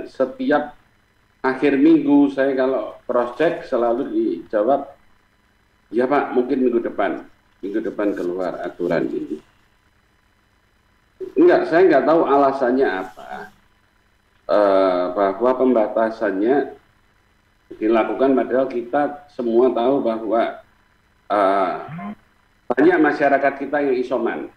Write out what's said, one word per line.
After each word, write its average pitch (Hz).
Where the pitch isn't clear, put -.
setiap 135
akhir 135
minggu 143
saya 135
kalau 131
cross 120
check 170
selalu 120
dijawab, 110
"Ya 123
Pak, 139
mungkin 127
minggu 117
depan, -
minggu 101
depan 104
keluar 87
aturan 85
ini." -
Enggak, 160
saya 170
nggak 143
tahu 165
alasannya 135
apa, 69
eh, 95
bahwa 101
pembatasannya 113
dilakukan 110
padahal 123
kita 120
semua 120
tahu 123
bahwa, 113
eh, 98
banyak 160
masyarakat 139
kita 147
yang 139
isoman 117